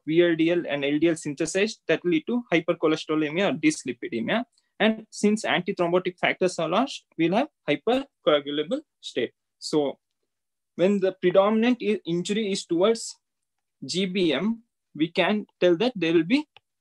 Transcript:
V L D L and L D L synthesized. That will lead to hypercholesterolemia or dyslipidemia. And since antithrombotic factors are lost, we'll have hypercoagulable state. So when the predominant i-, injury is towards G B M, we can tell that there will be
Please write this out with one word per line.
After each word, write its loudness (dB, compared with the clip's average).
V 4
L 2
D 2
L 0
and -4
L 0
D 4
L 2
synthesized. -4
That 0
will 0
lead 0
to -2
hypercholesterolemia 0
or -4
dyslipidemia. -4
And 0
since 0
antithrombotic -2
factors -2
are -4
lost, -2
we'll 0
have 0
hypercoagulable -2
state. -6
So -4
when 2
the 0
predominant 4
i-, -2
injury -2
is -6
towards 0
G -2
B 0
M, -2
we -2
can 0
tell 4
that -2
there 0
will 4
be 0